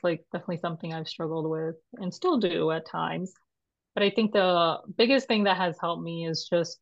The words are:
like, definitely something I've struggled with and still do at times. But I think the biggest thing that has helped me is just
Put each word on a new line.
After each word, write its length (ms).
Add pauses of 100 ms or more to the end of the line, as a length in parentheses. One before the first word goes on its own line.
like, 300
definitely 240
something 360
I've 140
struggled 420
with 260 (200)
and 180
still 240
do 340
at 140
times. 480 (600)
But 100
I 60
think 240
the 460 (180)
biggest 320
thing 160
that 100
has 240
helped 240
me 240
is 240
just 300